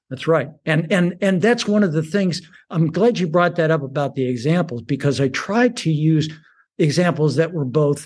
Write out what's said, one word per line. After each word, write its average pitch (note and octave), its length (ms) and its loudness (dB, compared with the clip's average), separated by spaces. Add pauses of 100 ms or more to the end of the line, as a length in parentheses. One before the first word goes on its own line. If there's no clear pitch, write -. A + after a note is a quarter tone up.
that's - 180 -8
right. D#3+ 220 2 (160)
And, D#3+ 260 0
and, F3+ 300 2
and F#3+ 200 2
that's A#3 260 2
one G#3 160 2
of E3+ 100 0
the D#3 100 0
things, F#3 380 -2 (280)
I'm D#3+ 220 0
glad G3+ 280 2
you F3+ 80 0
brought E3+ 280 2
that D#3+ 160 2
up D#3+ 100 2
about C3+ 340 -6
the C3 120 -2
examples, B2+ 540 -2
because C3+ 400 -2
I C#3 80 2
tried A#3+ 480 0
to D#3+ 140 -2
use D#3 360 2 (520)
examples D3+ 580 2
that E3 160 0
were D#3 100 -4
both C#3+ 420 0